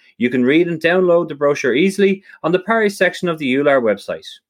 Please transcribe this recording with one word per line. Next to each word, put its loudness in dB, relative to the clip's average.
You 0
can 0
read 2
and -4
download 2
the -10
brochure 0
easily 0
on -2
the 2
Pare -2
section -2
of -6
the -2
Euler 2
website. -4